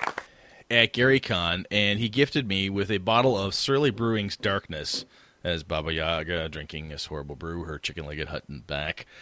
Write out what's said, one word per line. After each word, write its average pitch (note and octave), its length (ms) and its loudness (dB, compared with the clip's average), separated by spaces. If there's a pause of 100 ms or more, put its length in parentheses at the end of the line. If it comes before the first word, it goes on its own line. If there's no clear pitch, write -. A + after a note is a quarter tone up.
(680)
at A#2 240 6
Gary C3 280 6
Con, F2 500 0
and G#2 300 2
he A#2 80 0
gifted C3+ 400 2
me F#2+ 220 0
with G2 200 0
a G2+ 80 2
bottle A2+ 400 4
of G2 160 -2
Surly C#3 360 2
Brewing's A2 460 0
Darkness, G2 680 -4 (400)
as E2+ 180 -2
Baba D#2 300 -4
Yaga D#2+ 560 -2
drinking D2+ 400 -10
this C#2+ 180 -8
horrible C#2+ 300 -8
brew, E2 280 -6
her D#2 140 -8
chicken-legged D2+ 500 -6
hut D2+ 200 -6
in C#2+ 80 -10
the A#1+ 60 -12
back. D2 440 -6 (160)